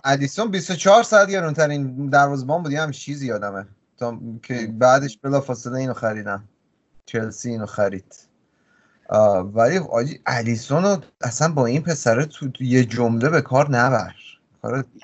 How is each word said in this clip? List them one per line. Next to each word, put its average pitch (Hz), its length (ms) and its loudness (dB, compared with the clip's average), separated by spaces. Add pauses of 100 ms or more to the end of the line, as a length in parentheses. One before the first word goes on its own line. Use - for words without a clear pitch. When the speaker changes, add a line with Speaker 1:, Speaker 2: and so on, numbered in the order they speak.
Speaker 1:
الیسون 139 480 -2
بیست 190 200 -4
و 180 40 -4
چهار 202 280 6
ساعت 202 260 4
گرونترین 147 800 -2
دروازه‌بان 143 540 2
بود، 151 80 -4
یه 147 100 -2
همچین 143 320 -8
چیزی 139 140 -8
یادمه. 101 380 -6 (320)
تا 117 220 -8 (240)
که 131 120 -8
Speaker 2:
ام. 113 240 -6
Speaker 1:
بعدش 131 380 4
بلافاصله 131 600 -4
اینو 131 160 -4
خریدن. 104 500 -6 (640)
چلسی 113 440 -6
اینو 113 160 -6
خرید. 98 500 -4 (960)
آه، 104 300 4
ولی 113 380 2
آجی، 139 480 -4
الیسون 120 580 -2
رو 196 140 2 (240)
اصلاً 156 320 -2
با 139 120 2
این 131 160 0
پسره 143 440 0
تو، 143 260 -8
تو... - 120 -10
یه 127 220 4
جمله 117 440 0
به 160 120 4
کار 143 300 2
نبر. 120 420 2 (480)
کار 113 160 -4
Speaker 3:
نه، 135 60 -4 (200)